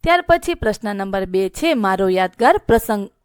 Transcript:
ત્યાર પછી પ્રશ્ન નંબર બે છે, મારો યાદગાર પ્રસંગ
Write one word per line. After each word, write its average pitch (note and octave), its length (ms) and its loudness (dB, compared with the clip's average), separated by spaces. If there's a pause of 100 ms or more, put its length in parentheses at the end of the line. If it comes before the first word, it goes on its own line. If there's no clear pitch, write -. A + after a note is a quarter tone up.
ત્યાર F4 180 2
પછી E4+ 320 0
પ્રશ્ન G#3 420 -4
નંબર G3 300 -4
બે F#3 220 -2
છે, D#4 260 -2
મારો F#3+ 340 0
યાદગાર F#3 500 2
પ્રસંગ A3 500 -2 (160)